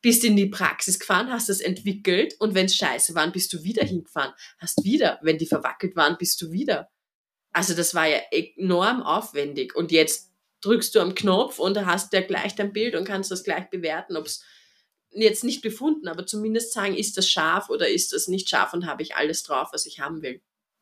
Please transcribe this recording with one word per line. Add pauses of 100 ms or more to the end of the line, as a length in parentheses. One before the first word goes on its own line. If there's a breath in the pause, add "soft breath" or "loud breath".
bist
in
die
Praxis
gefahren,
hast
das
entwickelt
und
wenn's
scheiße
waren,
bist
du
wieder
hingefahren, (240 loud breath)
hast
wieder,
wenn
die
verwackelt
waren,
bist
du
wieder. (640)
Also
das
war
ja (120)
enorm
aufwendig
und
jetzt (300)
drückst
du
am
Knopf
und
hast
ja
gleich
dein
Bild
und
kannst
das
gleich
bewerten,
ob's (680 soft breath)
jetzt
nicht
befunden,
aber
zumindest
sagen,
ist
das
scharf
oder
ist
das
nicht
scharf
und
habe
ich
alles
drauf,
was
ich
haben
will. (400)